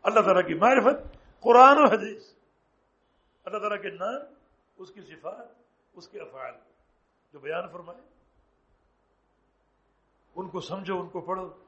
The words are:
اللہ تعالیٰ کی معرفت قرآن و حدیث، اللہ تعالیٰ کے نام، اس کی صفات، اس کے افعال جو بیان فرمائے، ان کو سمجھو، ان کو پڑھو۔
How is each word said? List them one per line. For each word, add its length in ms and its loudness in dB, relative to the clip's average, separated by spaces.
اللہ 160 2
تعالیٰ 280 2
کی 60 -6
معرفت 640 0
قرآن 380 8
و 80 4
حدیث، 480 -2
اللہ 120 -12
تعالیٰ 240 -8
کے 80 -14
نام، 440 -12
اس 140 -20
کی 100 -20
صفات، 460 -18
اس 140 -20
کے 120 -20
افعال 340 -18
جو 60 -20
بیان 320 -12
فرمائے، 300 -20
ان 140 -14
کو 100 -12
سمجھو، 400 -10
ان 100 -14
کو 120 -14
پڑھو۔ 280 -12